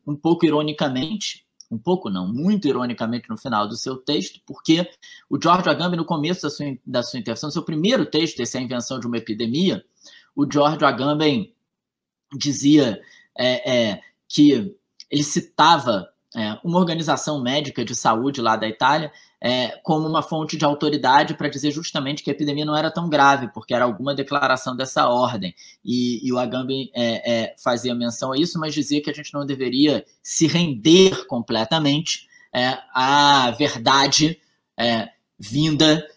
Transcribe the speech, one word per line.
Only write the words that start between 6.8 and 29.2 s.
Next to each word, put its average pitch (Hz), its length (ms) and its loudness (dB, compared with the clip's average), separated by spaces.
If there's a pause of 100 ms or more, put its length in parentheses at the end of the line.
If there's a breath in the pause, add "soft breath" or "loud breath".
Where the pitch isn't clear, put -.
da 123 180 -2
sua 127 180 -8
intervenção, 117 300 -6
seu 160 120 -4
primeiro 175 420 0
texto, 156 360 -2
esse 120 180 -4
é - 20 -4
A - 20 -4
Invenção 120 380 -6
de 117 60 -8
uma 120 100 -4
Epidemia, 117 640 -2 (540 soft breath)
o 139 140 2
Giorgio 147 360 2
Agamben 139 680 0 (840)
dizia, 135 640 2 (380 loud breath)
é, 123 340 0
é, 113 280 0 (280 soft breath)
que 135 480 4 (340)
ele 147 120 0
citava 147 880 2 (240)
é, 107 280 -6
uma 170 140 0
organização 160 640 -2
médica 127 420 -2
de 113 100 -8
saúde 127 460 0
lá 113 160 2
da 110 120 -4
Itália, 147 440 0 (280 soft breath)
é, 123 280 -2 (140)
como 156 240 0
uma 156 160 -2
fonte 156 340 -6
de 147 80 -2
autoridade 147 720 2
pra 147 140 -4
dizer 139 240 -4
justamente 147 500 -6
que - 80 -4
a - 20 0
epidemia 147 320 -2
não 151 120 0
era 156 140 0
tão 170 180 -4
grave, 139 440 4
porque - 220 -8
era 123 100 4
alguma 123 300 -2
declaração 135 600 0
dessa 131 340 0
ordem. 120 460 0 (300 loud breath)
E, 123 420 -2
e 127 60 0
o 123 60 0
Agamben, 127 560 -4
é, 117 380 -2
é, 113 260 -2
fazia 120 360 -2
menção 120 380 -4
a 135 60 -4
isso, 170 200 0
mas 156 140 -4
dizia 147 300 -2
que 151 80 -6
a 143 40 -4
gente 147 200 -14